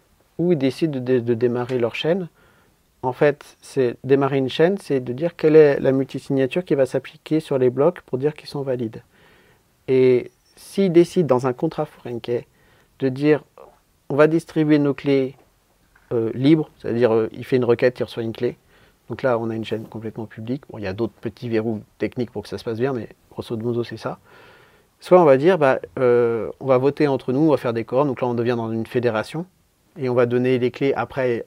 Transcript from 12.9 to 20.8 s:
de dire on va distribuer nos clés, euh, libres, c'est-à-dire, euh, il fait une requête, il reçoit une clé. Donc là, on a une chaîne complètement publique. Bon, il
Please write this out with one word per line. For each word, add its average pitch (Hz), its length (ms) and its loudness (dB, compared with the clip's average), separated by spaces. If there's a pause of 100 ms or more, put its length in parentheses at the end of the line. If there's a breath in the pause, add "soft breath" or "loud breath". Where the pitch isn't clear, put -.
de 135 100 -2
dire 139 340 0 (680)
on 143 60 -4
va 147 100 6
distribuer 156 520 2
nos 143 140 2
clés, 139 440 -2 (760)
euh, 113 220 0
libres, 151 340 4 (100)
c'est-à-dire, 117 360 0
euh, 110 180 0
il 120 120 -14
fait - 120 0
une 123 80 2
requête, 120 360 2
il - 20 -2
reçoit 120 200 -8
une 113 120 -6
clé. 120 240 -6 (500 soft breath)
Donc 117 140 -10
là, 123 160 0
on 113 100 -6
a 113 60 -6
une 110 100 -6
chaîne 110 200 -8
complètement 110 420 -12
publique. 117 420 -10
Bon, - 100 -16
il 104 60 -10